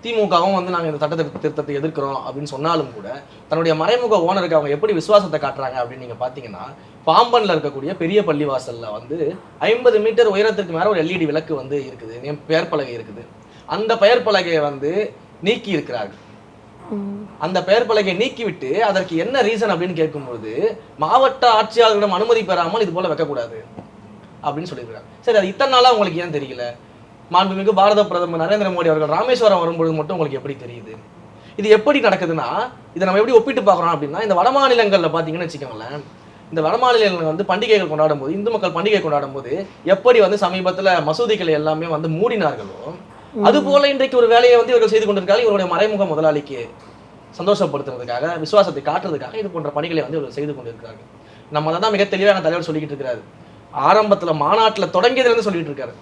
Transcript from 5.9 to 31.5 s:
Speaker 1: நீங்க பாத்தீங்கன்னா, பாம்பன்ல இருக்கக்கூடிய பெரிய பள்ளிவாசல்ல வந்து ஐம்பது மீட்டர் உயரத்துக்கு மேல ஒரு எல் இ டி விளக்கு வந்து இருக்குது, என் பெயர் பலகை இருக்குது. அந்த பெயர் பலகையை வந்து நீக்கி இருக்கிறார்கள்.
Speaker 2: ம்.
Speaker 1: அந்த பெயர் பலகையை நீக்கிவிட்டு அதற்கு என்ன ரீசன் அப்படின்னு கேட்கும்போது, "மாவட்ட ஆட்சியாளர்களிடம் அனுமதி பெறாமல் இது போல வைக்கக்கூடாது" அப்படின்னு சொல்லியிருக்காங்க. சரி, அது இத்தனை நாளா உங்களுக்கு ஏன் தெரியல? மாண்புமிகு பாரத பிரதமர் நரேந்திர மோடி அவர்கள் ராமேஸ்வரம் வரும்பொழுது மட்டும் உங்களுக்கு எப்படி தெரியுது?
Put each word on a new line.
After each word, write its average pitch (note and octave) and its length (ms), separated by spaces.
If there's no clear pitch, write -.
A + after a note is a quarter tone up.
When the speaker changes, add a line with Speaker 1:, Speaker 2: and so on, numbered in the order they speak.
Speaker 1:
நீங்க A#2+ 160
பாத்தீங்கன்னா, A#2+ 440
பாம்பன்ல G#3+ 480
இருக்கக்கூடிய C#3+ 420
பெரிய F3+ 240
பள்ளிவாசல்ல C3 720
வந்து C#3+ 440
ஐம்பது A3+ 400
மீட்டர் A3 320
உயரத்துக்கு G3 420
மேல E3+ 160
ஒரு F#3 140
எல் E3+ 120
இ F3+ 40
டி E3 80
விளக்கு D#3 280
வந்து C3+ 240
இருக்குது, A#2+ 440
என் C#3+ 240
பெயர் E3 220
பலகை C3+ 280
இருக்குது. A2 280
அந்த G#3 320
பெயர் A3 240
பலகையை F3+ 380
வந்து D3 520
நீக்கி G3+ 300
இருக்கிறார்கள். A#2+ 500
Speaker 2:
ம். G3+ 320
Speaker 1:
அந்த F3+ 260
பெயர் G#3+ 220
பலகையை G3+ 300
நீக்கிவிட்டு G#3 640
அதற்கு F#3+ 380
என்ன A#3+ 260
ரீசன் G#3+ 320
அப்படின்னு F3 180
கேட்கும்போது, D3 880
"மாவட்ட B3+ 520
ஆட்சியாளர்களிடம் G#3+ 680
அனுமதி A3 260
பெறாமல் F3+ 360
இது F#3 120
போல F3+ 160
வைக்கக்கூடாது" C#3 500
அப்படின்னு D3+ 260
சொல்லியிருக்காங்க. A#2 400
சரி, A3+ 180
அது F#3 100
இத்தனை C4 240
நாளா B3+ 200
உங்களுக்கு F#3 280
ஏன் F3 120
தெரியல? C3 300
மாண்புமிகு F#3+ 400
பாரத G3+ 340
பிரதமர் F3 340
நரேந்திர G3 300
மோடி F3 180
அவர்கள் D#3 200
ராமேஸ்வரம் G#3+ 500
வரும்பொழுது E3 360
மட்டும் D#3 240
உங்களுக்கு C#3 200
எப்படி C#3 160
தெரியுது? A#2 380